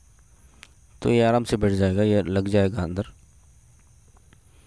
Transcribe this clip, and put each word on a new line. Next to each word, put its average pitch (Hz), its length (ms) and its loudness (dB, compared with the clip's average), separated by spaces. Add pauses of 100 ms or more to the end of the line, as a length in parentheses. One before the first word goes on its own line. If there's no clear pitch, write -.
(1040)
तो 120 80 0
ये 117 120 4
आराम 117 220 2
से 117 120 -4
बैठ 104 160 0
जाएगा, 95 300 0
ये 104 200 2
लग 98 260 -2
जाएगा 98 340 0
अंदर। 87 320 -8 (1500)